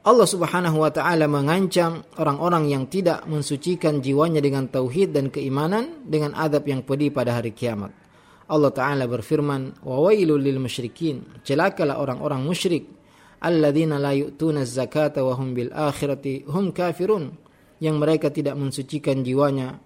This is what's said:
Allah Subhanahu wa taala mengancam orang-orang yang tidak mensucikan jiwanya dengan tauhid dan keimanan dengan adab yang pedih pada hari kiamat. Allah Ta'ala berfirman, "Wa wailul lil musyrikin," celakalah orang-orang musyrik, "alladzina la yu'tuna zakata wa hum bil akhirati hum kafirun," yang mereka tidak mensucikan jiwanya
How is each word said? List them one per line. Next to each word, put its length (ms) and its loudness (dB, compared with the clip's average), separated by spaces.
Allah 240 8
Subhanahu 560 0
wa 80 4
taala 400 2
mengancam 720 2
orang-orang 560 2
yang 160 -2
tidak 400 0
mensucikan 720 -2
jiwanya 400 2
dengan 320 0
tauhid 400 0
dan 160 0
keimanan 720 -4
dengan 320 -2
adab 320 0
yang 160 -2
pedih 320 -2
pada 240 0
hari 160 -4
kiamat. 400 -6
Allah 240 4
Ta'ala 320 0
berfirman, 800 -2
"Wa 160 -2
wailul 400 4
lil 160 0
musyrikin," 880 -6
celakalah 560 0
orang-orang 400 -4
musyrik, 480 -2
"alladzina 640 2
la 100 0
yu'tuna 560 0
zakata 560 0
wa 140 0
hum 180 -4
bil 160 -4
akhirati 800 -4
hum 260 0
kafirun," 560 0
yang 220 0
mereka 320 2
tidak 260 -2
mensucikan 640 -2
jiwanya 640 0